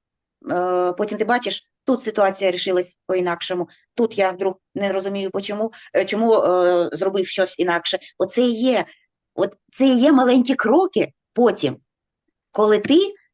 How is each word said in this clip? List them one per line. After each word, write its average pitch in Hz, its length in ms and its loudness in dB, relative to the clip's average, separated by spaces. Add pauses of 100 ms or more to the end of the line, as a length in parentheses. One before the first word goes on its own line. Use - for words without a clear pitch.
(500)
е, 180 420 -2
потім 208 260 -6
ти 220 60 -2
бачиш, - 480 -4 (120)
тут 247 180 0
ситуація 196 480 0
рішилась 180 560 -4
по-інакшому, 180 640 -4 (260)
тут 226 240 -2
я 190 120 2
вдруг 185 240 -4 (200)
не 196 180 -4
розумію, 196 380 -6
почому, 208 420 -6 (240)
е, 190 80 2
чому, 220 300 0
е, 175 580 2
зробив 190 340 -2
щось - 320 -4
інакше. 175 400 -2 (200)
Оце 190 240 -2
і 240 100 2
є, 226 320 0 (500)
от - 220 -4 (160)
це 269 140 0
і 247 140 4
є 294 120 4
маленькі 247 420 4
кроки 269 580 0 (200)
потім, 147 440 0 (760)
коли 214 260 2
ти 339 360 2 (200)